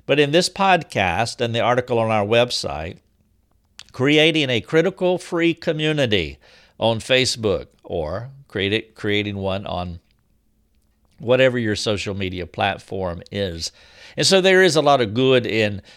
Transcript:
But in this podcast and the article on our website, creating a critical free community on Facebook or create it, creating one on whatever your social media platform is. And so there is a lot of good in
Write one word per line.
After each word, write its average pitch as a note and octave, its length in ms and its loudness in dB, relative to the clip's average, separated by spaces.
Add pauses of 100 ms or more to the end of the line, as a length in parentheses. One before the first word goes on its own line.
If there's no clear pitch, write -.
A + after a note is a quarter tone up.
But C#3 140 0
in C#3+ 120 2
this F3 180 2
podcast A#2+ 920 0
and A#2 140 -2
the A#2 60 0
article B2 360 0
on A2 140 0
our G#2+ 140 0
website, G#2 760 -2 (920)
creating D3+ 580 2
a A#2 120 0
critical F3+ 560 0
free E3+ 360 -2
community C#3+ 840 -2 (400)
on A2+ 220 0
Facebook A2 680 0 (160)
or F#2 460 -8 (180)
create - 260 -2
it, - 220 -4
creating G#2 420 -4
one G2 280 -4
on F2+ 340 -8 (1200)
whatever B2+ 380 2
your A2 180 -2
social G#2 380 -4
media F#2 320 -6
platform F#2 840 -4
is. F2+ 400 -6 (440)
And C#3+ 100 -2
so F#3+ 140 6
there F#3 240 6
is E3 120 4
a D#3 60 4
lot C#3+ 200 4
of G#2 120 -2
good B2+ 320 2
in G#2 360 -2 (160)